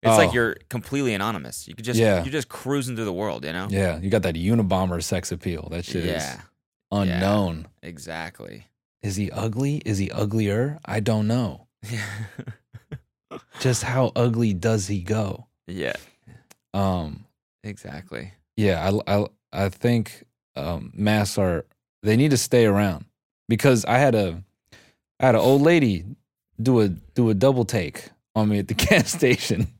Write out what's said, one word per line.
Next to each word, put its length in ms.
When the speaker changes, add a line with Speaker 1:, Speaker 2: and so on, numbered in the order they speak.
Speaker 1:
it's 160
like 120
Speaker 2:
Oh. 40
Speaker 1:
you're 220
completely 440
anonymous. 540
You 80
could 100
just, 140
Speaker 2:
Yeah. 240
Speaker 1:
you're 80
just 180
cruising 460
through 100
the 80
world, 320
you 80
know? 160
Speaker 2:
Yeah, 300
you 100
got 140
that 120
Unabomber 680
sex 280
appeal. 400
That 140
shit 200
is 180
Speaker 1:
Yeah. 180
Yeah. 100
Speaker 2:
unknown. 680
Speaker 1:
Exactly. 880
Speaker 2:
Is 140
he 160
ugly? 540
Is 140
he 120
uglier? 760
I 140
don't 280
know. 400
Speaker 1:
<laughs> 80
Yeah. 120
Speaker 2:
Just 240
how 320
ugly 380
does 340
he 140
go? 460
Speaker 1:
Yeah. 260
Speaker 2:
Um, 520
Speaker 1:
Exactly. 680
Speaker 2:
yeah, 340
I, 100
I, 80
I 180
think, 540
um, 400
masks 420
are, 280
they 140
need 140
to 60
stay 280
around 400
because 360
I 120
had 180
a, 260
I 80
had 80
an 60
old 220
lady 420
do 200
a, 80
do 400
a 40
double 320
take 440
on 140
me 100
at 80
the 60
<laughs> 0
gas 380
station. 560